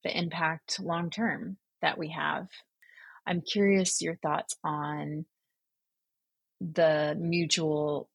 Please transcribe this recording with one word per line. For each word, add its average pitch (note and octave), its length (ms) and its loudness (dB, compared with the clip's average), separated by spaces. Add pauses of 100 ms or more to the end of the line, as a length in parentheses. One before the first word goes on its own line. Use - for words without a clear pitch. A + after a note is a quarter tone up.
the - 140 -2
impact E3 640 -2
long-term F3 760 -2 (240)
that D#3 160 2
we D#3 120 -4
have. D3+ 380 -2 (800)
I'm F3 140 0
curious G3 600 4
your E3 140 -2
thoughts D3+ 480 -2
on D3+ 640 -4 (1400)
the D#3 580 2
mutual D#3 960 0